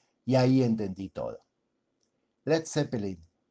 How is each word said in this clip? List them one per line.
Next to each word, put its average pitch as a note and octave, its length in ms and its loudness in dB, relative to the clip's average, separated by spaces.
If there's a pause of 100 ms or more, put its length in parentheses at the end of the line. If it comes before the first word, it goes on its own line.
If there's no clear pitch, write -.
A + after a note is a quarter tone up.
(260)
y B2+ 100 2
ahí C3 280 4
entendí G2+ 460 -2
todo. A#1 300 -8 (1080)
Led D#3+ 200 0
Zeppelin G#2 560 -4 (300)